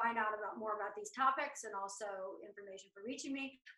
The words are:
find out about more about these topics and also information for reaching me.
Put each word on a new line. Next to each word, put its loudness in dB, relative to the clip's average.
find 4
out 6
about -2
more 0
about -2
these -6
topics 4
and -6
also -4
information -12
for -14
reaching -2
me. -4